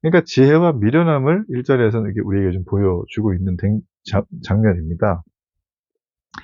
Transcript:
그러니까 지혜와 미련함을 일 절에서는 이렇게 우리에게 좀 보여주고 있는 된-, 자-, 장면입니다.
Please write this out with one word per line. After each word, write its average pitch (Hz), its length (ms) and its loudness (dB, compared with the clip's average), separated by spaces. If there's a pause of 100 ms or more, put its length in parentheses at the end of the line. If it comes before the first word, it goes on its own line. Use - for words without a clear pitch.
그러니까 165 240 2
지혜와 151 480 4
미련함을 147 760 0
일 123 140 -6
절에서는 117 420 0
이렇게 104 160 -6
우리에게 98 320 -2
좀 92 120 -6
보여주고 98 680 -2
있는 92 240 -4
된-, 104 240 -2 (280)
자-, 104 140 -2 (200)
장면입니다. 87 800 -2 (1200)